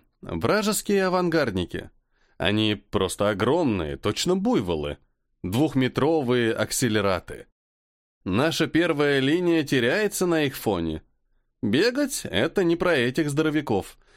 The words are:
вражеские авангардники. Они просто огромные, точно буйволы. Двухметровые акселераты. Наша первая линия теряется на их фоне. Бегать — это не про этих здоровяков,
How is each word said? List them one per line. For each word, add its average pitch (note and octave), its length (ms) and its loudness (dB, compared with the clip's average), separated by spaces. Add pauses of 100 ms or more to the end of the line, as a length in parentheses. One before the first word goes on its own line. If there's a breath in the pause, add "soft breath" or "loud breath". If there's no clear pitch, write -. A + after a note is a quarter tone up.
(200)
вражеские G3 840 0
авангардники. C#3+ 840 0 (460)
Они G#2+ 380 0
просто G2+ 560 -2
огромные, G#2+ 680 0
точно E3+ 400 0
буйволы. F2+ 640 -2 (440)
Двухметровые B2+ 1120 0
акселераты. G#2 920 -2 (800)
Наша C#3+ 420 0
первая D3 540 2
линия E3 420 2
теряется D#3+ 640 0
на D#3+ 180 2
их C3+ 120 -4
фоне. E2 460 -2 (600)
Бегать — A#3+ 640 0
это D#3+ 400 0
не E3+ 120 2
про F3 200 0
этих C3+ 340 0
здоровяков, D3 680 -2 (180 soft breath)